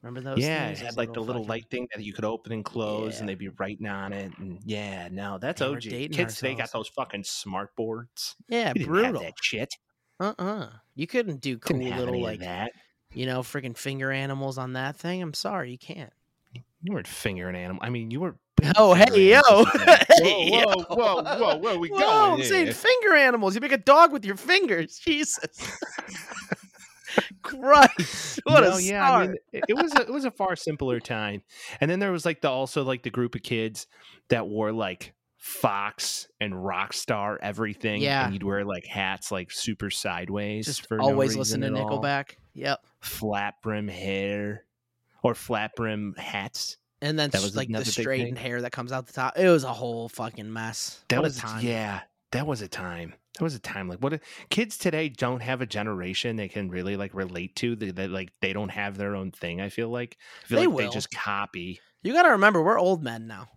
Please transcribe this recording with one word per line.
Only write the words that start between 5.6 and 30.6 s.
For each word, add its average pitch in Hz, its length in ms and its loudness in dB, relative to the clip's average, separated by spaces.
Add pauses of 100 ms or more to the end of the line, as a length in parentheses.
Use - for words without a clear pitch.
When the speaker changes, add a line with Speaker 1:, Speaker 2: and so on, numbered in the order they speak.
Speaker 1:
Yeah, 135 80 -2
we're 139 80 -6
Speaker 2:
O - 20 -10
G. 113 100 -12
Speaker 1:
dating 143 280 -8
Speaker 2:
Kids 113 180 -4
today 131 200 -6
got 127 80 -8
Speaker 1:
ourselves. 113 260 -8
Speaker 2:
those - 40 -20
fucking 104 300 -8
smart 98 540 -8
boards. 113 580 -8 (140)
Speaker 1:
Yeah, 226 240 -2
Speaker 2:
We 208 60 -2
didn't 131 120 -4
Speaker 1:
brutal. 196 300 0
Speaker 2:
have - 0 -
that - 200 -12
shit. - 320 -6 (460)
Speaker 1:
Uh-uh. 190 500 -6 (260)
You 151 120 -6
couldn't 208 340 -4
do 131 160 -4
cool 139 200 -2
Speaker 2:
Didn't 127 160 -4
have 123 80 -6
Speaker 1:
little, 123 140 -2
Speaker 2:
any 120 80 -2
of 113 80 -4
Speaker 1:
like, 107 100 -10
Speaker 2:
that. 90 300 -8 (420)
Speaker 1:
you 127 120 -6
know, 127 180 -4
freaking 127 340 -10
finger 135 340 -6
animals 135 460 -4
on 127 160 -8
that 135 240 -6
thing. 180 240 -6
I'm 160 120 -8
sorry, 180 380 -6
you 127 60 -14
can't. 160 340 -16 (420)
Speaker 2:
You 165 400 -12
weren't 120 140 -6
fingering 90 480 -6
animal. 90 260 -8
I 120 80 -6
mean, 113 220 -6
you 131 80 -6
were 175 160 -6 (400)
Speaker 1:
Oh, 208 180 10
hey, 190 120 12
Speaker 2:
fingering 208 240 8
Speaker 1:
yo. 247 100 12
Speaker 2:
animals. 226 340 10
Speaker 1:
<laughs> - 340 10 (100)
Hey, 180 320 4
Speaker 2:
Whoa, 220 100 4
Speaker 1:
yo. 240 60 6
Speaker 2:
whoa, 185 300 0
whoa, 220 440 2
whoa, 214 180 4
whoa, 190 200 -2
we 240 120 -2
Speaker 1:
Whoa, 403 100 -2
Speaker 2:
going 415 420 6
Speaker 1:
I'm 131 60 0
saying 370 180 4
Speaker 2:
here? 233 80 -2
Speaker 1:
finger 453 420 4
animals. 240 400 4
You 226 60 -2
make 277 100 -2
a 269 60 2
dog 285 340 10
with 233 140 -4
your 196 100 -2
fingers. 233 640 0
Jesus. 294 500 -2
<laughs> - 1900 -8
Christ. - 1000 6
What 302 200 8
Speaker 2:
No, 185 140 4
Speaker 1:
a 185 40 -2
Speaker 2:
yeah, 196 220 0
I 269 40 6
Speaker 1:
start. 226 220 6
Speaker 2:
mean, 190 80 -6 (140)
it, 226 180 -4
it 214 60 4
was 311 180 0
a, 277 80 6
it 208 100 -2
was 269 140 -4
a 240 60 -2
far 190 240 -2
simpler 135 440 -2